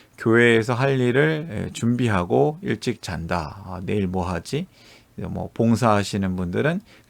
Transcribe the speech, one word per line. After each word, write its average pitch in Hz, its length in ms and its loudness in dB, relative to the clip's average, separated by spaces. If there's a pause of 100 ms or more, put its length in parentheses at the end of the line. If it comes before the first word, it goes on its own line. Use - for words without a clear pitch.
(180)
교회에서 117 560 4
할 135 260 0
일을, 151 500 2
예, 95 240 -6
준비하고 120 880 2
일찍 117 400 -4
잔다. 85 640 -6
아, 92 180 -10
내일 98 240 0
뭐 90 220 -2
하지? 135 380 -4 (480)
뭐 92 380 -8
봉사하시는 104 840 2
분들은 110 460 -2 (280)